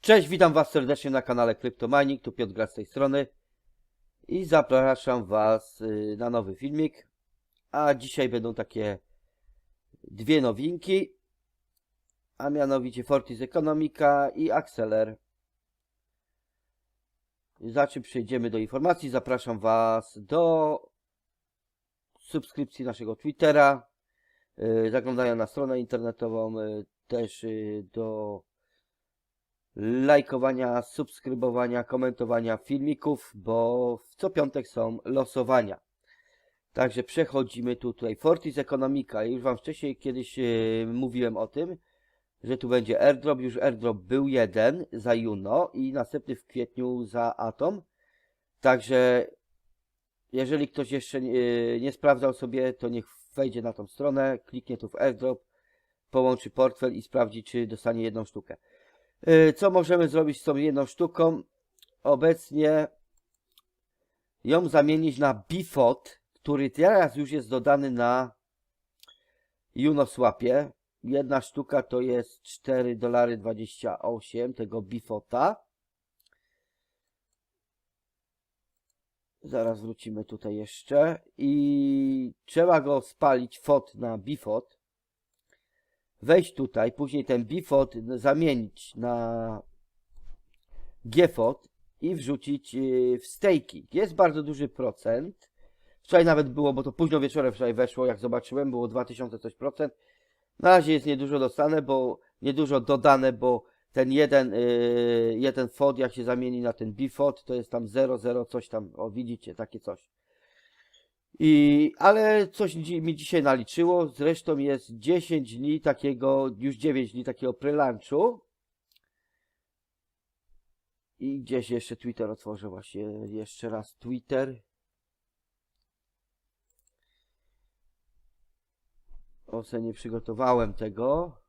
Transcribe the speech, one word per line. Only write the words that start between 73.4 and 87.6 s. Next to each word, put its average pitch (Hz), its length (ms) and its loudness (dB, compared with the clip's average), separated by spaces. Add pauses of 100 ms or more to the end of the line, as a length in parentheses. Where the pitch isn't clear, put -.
osiem 120 540 -6
tego 110 280 -8
Bifota. 117 720 -4 (3750)
Zaraz 117 400 -4
wrócimy 110 440 -12
tutaj 107 300 -10
jeszcze. 143 640 0 (160)
I 139 960 0 (120)
trzeba 165 360 4
go 139 200 0
spalić, 127 580 0
fot - 360 0
na 113 220 -8
Bifot. 113 600 -8 (1400)
Wejść 165 320 4
tutaj, 117 380 -2
później 139 340 -6
ten 120 200 0
Bifot 139 500 0 (200)